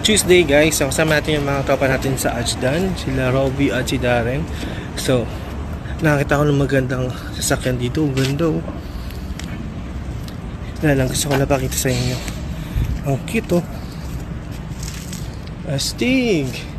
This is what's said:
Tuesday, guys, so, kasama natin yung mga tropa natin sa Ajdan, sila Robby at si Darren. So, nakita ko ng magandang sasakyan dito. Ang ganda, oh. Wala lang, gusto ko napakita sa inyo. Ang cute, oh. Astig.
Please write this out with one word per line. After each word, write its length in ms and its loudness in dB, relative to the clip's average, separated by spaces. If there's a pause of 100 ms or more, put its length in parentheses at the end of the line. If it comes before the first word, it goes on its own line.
Tuesday, 400 6
guys, 320 6
so, 160 2
kasama 240 4
natin 240 2
yung 80 0
mga 160 0
tropa 240 2
natin 320 0
sa 160 0
Ajdan, 640 0
sila 320 0
Robby 400 2
at 160 -2
si 80 0
Darren. 480 0 (480)
So, 320 2 (800)
nakita 320 4
ko 80 4
ng 160 4
magandang 480 2 (240)
sasakyan 480 0
dito. 240 0
Ang 80 2
ganda, 400 2
oh. 80 0 (2250)
Wala 160 6
lang, 80 4
gusto 240 0
ko 80 4
napakita 400 0
sa 80 2
inyo. 280 0 (920)
Ang 160 2
cute, 320 0
oh. 80 2 (2000)
Astig. 880 2 (260)